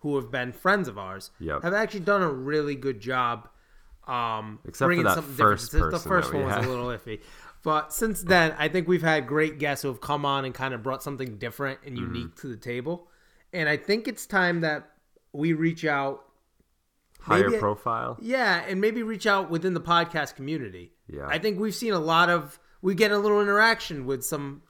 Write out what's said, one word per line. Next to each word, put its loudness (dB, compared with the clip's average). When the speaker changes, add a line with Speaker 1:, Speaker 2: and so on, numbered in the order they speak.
Speaker 1:
who -2
have -4
been -4
friends 2
of -10
ours, -12
Speaker 2:
Yep. -2
Speaker 1:
have 0
actually -2
done 2
a 2
really -2
good -4
job, -2
um, -4
Speaker 2:
Except -14
for 4
Speaker 1:
bringing 4
Speaker 2:
that 6
Speaker 1:
something -2
different. 6
Speaker 2:
first -8
Speaker 1:
The, 4
the 6
Speaker 2:
person -4
Speaker 1:
first 2
Speaker 2:
that -2
we 0
Speaker 1:
one -2
was 0
Speaker 2:
had. 0
Speaker 1:
a 0
little -4
iffy. -8
But 0
since 0
then, 6
I 0
think 0
we've 4
had 2
great 0
guests -2
who -2
have -6
come 0
on 0
and -6
kind -4
of -8
brought -4
something -8
different -6
and -10
Speaker 2:
Mm-hmm. -6
Speaker 1:
unique -8
to -12
the -10
table. -8
And 0
I 2
think 0
it's -8
time 2
that -2
we 0
reach 0
out. -2
Speaker 2:
Higher 4
Speaker 1:
Maybe 2
Speaker 2:
profile? -2
Speaker 1:
Yeah, 0
and -2
maybe 2
reach -6
out 2
within 0
the -2
podcast 0
community. -8
Speaker 2:
Yeah. -10
Speaker 1:
I -2
think 0
we've -2
seen -2
a 2
lot 4
of, 0
we 2
get 4
a 4
little 4
interaction 2
with -4
some -6